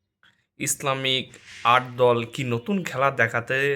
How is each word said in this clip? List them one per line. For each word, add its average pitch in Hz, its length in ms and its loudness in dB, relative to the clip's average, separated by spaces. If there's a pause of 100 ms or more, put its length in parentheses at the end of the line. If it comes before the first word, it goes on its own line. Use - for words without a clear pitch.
(600)
ইসলামিক 135 680 -2 (460)
আট 127 100 4 (180)
দল 123 160 6 (160)
কি - 80 -6 (120)
নতুন 196 240 -2 (120)
খেলা 135 200 0 (120)
দেখাতে 117 360 0 (180)